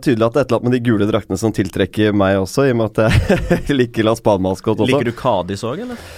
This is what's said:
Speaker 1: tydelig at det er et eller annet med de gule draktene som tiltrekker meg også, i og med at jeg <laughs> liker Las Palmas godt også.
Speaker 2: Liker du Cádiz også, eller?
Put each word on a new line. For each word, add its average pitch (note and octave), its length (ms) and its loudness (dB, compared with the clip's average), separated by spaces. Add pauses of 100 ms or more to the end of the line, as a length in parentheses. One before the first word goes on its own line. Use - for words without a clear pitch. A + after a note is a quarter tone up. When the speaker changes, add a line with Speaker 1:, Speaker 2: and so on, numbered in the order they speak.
Speaker 1:
tydelig A2+ 220 2
at A#2 80 0
det D3 60 2
er C3+ 40 2
et - 80 -4
eller A2+ 80 2
annet A#2+ 80 -2
med B2 80 2
de A#2+ 160 0
gule G2+ 160 2
draktene G#2+ 320 -2
som G#2+ 140 0
tiltrekker G2+ 600 0
meg G2 220 2
også, G2 320 0
i C3 40 2
og A#2 40 0
med A2+ 160 -2
at D#3+ 800 2
jeg C#3+ 80 0
<laughs> - 20 0
liker A#2+ 240 0
Las A2+ 160 0
Palmas F#2+ 400 0
godt A2 240 -2
også. G2+ 80 0
Speaker 2:
Liker C#3+ 160 0
du A#2 80 -4
Cádiz G2 480 -2
også, B2+ 160 -6
eller? B3 160 -10 (220)